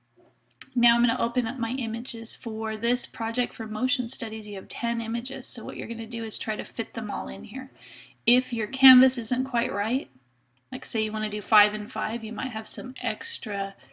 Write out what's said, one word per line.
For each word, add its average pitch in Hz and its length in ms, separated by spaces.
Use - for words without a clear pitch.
Now 233 180
I'm 240 80
gonna 240 180
open 240 280
up - 100
my 226 140
images. 226 640
For 220 420
this 240 300
project 226 440
for - 140
motion 226 440
studies, 220 360
you 208 120
have 196 100
ten 233 340
images. 226 460
So - 180
what - 100
you're 214 120
gonna 220 180
do 226 180
is 220 140
try 214 180
to 208 80
fit - 300
them 214 160
all 190 200
in 196 160
here. 202 260
If 247 260
your 220 140
canvas 262 500
isn't 247 280
quite - 280
right, 226 340
like - 140
say - 160
you 214 100
wanna 214 200
do 208 100
five 208 320
and 208 180
five, 208 320
you 214 80
might 214 200
have 220 160
some - 340
extra, 202 720